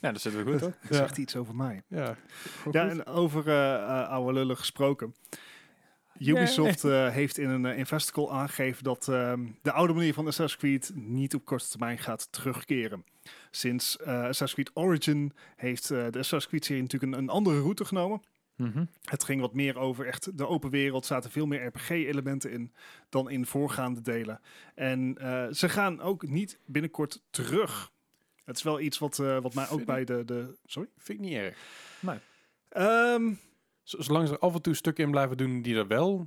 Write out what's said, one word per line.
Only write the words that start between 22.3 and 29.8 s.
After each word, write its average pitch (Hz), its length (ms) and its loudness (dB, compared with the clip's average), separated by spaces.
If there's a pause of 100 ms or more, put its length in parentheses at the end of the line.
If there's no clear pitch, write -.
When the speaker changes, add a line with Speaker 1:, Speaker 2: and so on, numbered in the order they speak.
Speaker 2:
in 120 220 -8 (360)
dan 131 220 0
in 127 160 0
voorgaande 131 540 0
delen. 117 400 -4 (340)
En, 131 440 0
eh, 127 340 -2
ze - 160 2
gaan 190 320 2
ook 180 280 -2
niet 180 380 -2
binnenkort 151 640 -6
terug. 123 600 -2 (540)
Het 123 120 -10
is - 60 -8
wel 151 180 0
iets 147 180 -2
wat, 147 200 -4
eh, 135 200 2
wat 127 160 -4
mij 135 100 -2
ook 131 40 -8
Speaker 3:
Vind 147 120 -2